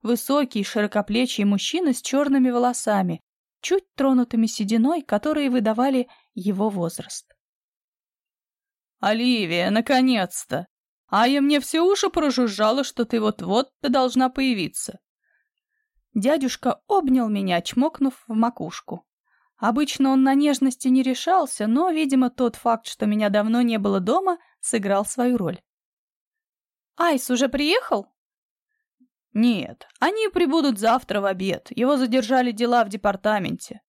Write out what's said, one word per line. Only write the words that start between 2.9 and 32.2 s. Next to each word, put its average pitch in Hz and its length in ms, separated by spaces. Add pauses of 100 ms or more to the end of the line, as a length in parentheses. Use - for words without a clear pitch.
чуть 381 240 (100)
тронутыми 247 520
сединой, 233 560
которые 285 480
выдавали 247 580 (260)
его 196 340
возраст. - 640 (1700)
«Оливия, 202 720
наконец-то! 233 960 (400)
А 220 220
я 285 120
мне 285 200
все 320 220
уши 392 260
прожужжала, 247 760
что 240 220
ты 226 160
вот-вот 214 500 (120)
должна 254 480
появиться». 254 680 (1120)
Дядюшка 254 760
обнял 262 400
меня, 190 340
чмокнув 269 640
в 226 80
макушку. 220 720 (560)
Обычно 269 480
он 262 140
на 269 100
нежности 269 540
не 254 160
решался, 262 640
но, 302 220
видимо, 269 400
тот 240 260
факт, 226 320
что - 180
меня 208 220
давно 220 340
не 233 160
было 196 220
дома — 339 380 (200)
сыграл 196 460
свою 247 320
роль. 180 240 (1400)
«Айс 330 340
уже 247 180
приехал?» 294 600 (1200)
«Нет, 214 540 (140)
они 427 300
прибудут 285 500
завтра 226 400
в 196 60
обед. 190 440
Его 262 260
задержали 247 540